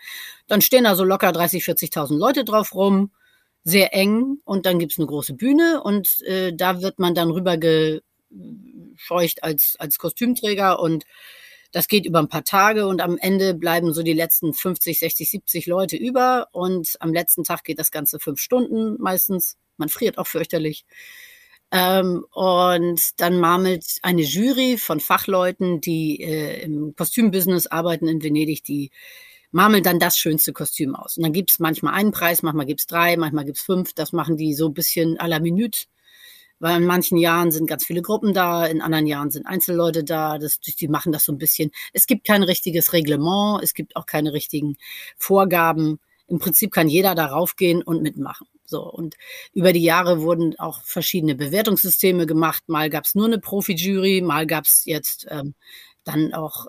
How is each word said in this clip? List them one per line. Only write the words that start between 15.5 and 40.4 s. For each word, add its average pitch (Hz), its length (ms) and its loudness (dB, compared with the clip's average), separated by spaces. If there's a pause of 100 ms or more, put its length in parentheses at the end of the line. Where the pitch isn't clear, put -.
Leute 175 300 -2
über 254 560 0
und 180 480 -2
am 160 120 -2
letzten 170 300 0
Tag 160 220 -6
geht 160 160 -6
das - 100 -2
Ganze 151 300 -4
fünf 143 180 -6
Stunden 220 640 0
meistens. 185 540 -2 (200)
Man 151 120 -4
friert - 300 -2
auch 175 100 -6
fürchterlich. 156 560 -4 (880)
Ähm, 185 580 2
und 180 680 2 (200)
dann 175 200 2
marmelt 175 440 2 (180)
eine 175 200 2
Jury 240 560 2
von 156 220 -4
Fachleuten, 180 800 0
die, 160 420 -2
äh, 156 400 -6
im 151 320 -6
Kostümbusiness 185 720 0
arbeiten 165 400 -2
in 160 160 0
Venedig, 151 400 -2
die 143 300 -6 (580)
marmeln 202 320 4
dann 175 160 4
das 170 180 2
schönste 156 360 0
Kostüm 143 420 -4
aus. - 220 -10
Und 165 80 0
dann 156 80 2
gibt's 185 260 0
manchmal 156 360 0
einen 202 180 2
Preis, 170 320 0
manchmal 147 220 0
gibt's 147 200 -4
drei, 170 300 2
manchmal 151 300 -2
gibt's 143 160 -8
fünf. 185 320 -2
Das 151 180 -6
machen 160 240 0
die 156 180 0
so 156 140 0
ein 143 60 -4
bisschen 165 440 0
à 170 80 -4
la 160 140 0
minute. 185 460 0 (720)
Weil 170 200 2
in 175 60 4
manchen 180 320 2
Jahren 170 320 4
sind 156 160 0
ganz 151 180 -4
viele 175 160 -4
Gruppen 208 320 0
da, 175 320 2
in 160 160 0
anderen 156 280 0
Jahren 143 220 -4
sind 151 140 -10
Einzelleute 170 600 0
da. 156 340 -2
Das, 147 220 -6